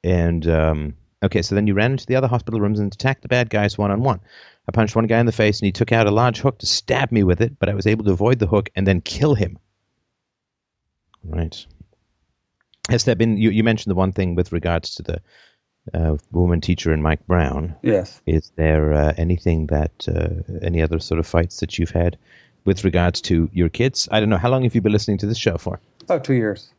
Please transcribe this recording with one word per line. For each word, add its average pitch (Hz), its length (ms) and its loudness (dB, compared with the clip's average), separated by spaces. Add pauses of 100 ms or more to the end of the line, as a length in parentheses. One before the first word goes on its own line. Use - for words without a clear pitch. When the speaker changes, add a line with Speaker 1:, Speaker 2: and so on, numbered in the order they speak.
Speaker 1:
And, 85 440 2
um, 78 460 2 (300)
okay, 98 180 0
so - 140 -4
then 104 120 2
you 101 60 2
ran 110 180 2
into 135 140 -4
the 127 120 -2
other 131 100 0
hospital 113 320 -2
rooms 104 200 0
and 101 140 -2
attacked - 280 -4
the - 80 -14
bad 123 200 0
guys 104 280 0
one-on-one. 104 420 0 (480)
I - 40 -6
punched 107 240 0
one 113 120 2
guy 113 120 2
in 120 60 4
the 113 60 2
face, 107 280 0
and 107 60 -2
he 95 60 2
took - 200 -2
out 113 160 4
a 101 40 2
large 113 280 2
hook 131 200 -2
to - 60 -12
stab - 460 -2
me 110 120 4
with 90 180 2
it, 117 180 -2
but - 100 0
I 101 40 -2
was 98 140 -2
able 110 180 0
to 101 60 4
avoid 110 280 2
the 104 80 0
hook 98 280 0
and 98 100 -2
then 95 160 4
kill 147 340 0
him. 98 220 -2 (1700)
Right. 80 420 -6 (1200)
Has 123 160 0
there 127 100 2
been, 113 220 0
you, 110 120 4
you 107 140 2
mentioned 110 280 0
the 90 40 0
one 95 160 2
thing 90 240 -2
with 87 160 0
regards 85 440 -2
to - 80 -14
the, 82 180 -8 (720)
uh, 80 220 2 (160)
woman 87 300 2
teacher 85 320 0
and 76 100 0
Mike 78 240 0
Brown. 80 540 0
Speaker 2:
Yes. - 440 -2
Speaker 1:
Is 80 300 0
there, 78 380 2
uh, 76 240 2
anything 82 500 0
that, 76 400 -2
uh, 82 220 -2 (320)
any 85 200 0
other 80 180 0
sort 82 200 -2
of 80 80 -2
fights 85 320 0
that - 180 -6
you've 85 140 -2
had 85 260 0 (460)
with 95 220 0
regards 87 360 2
to 82 320 0
your 85 140 2
kids? 127 440 -2
I 107 100 2
don't 107 80 0
know. 107 80 2
How 120 120 0
long 131 140 0
have 120 120 0
you 117 60 2
been 104 120 2
listening 101 260 0
to 98 60 -4
this 110 120 -4
show 85 200 -2
for? - 240 -8 (220)
Speaker 2:
About 147 200 -2
two 135 120 0
years. 107 440 -4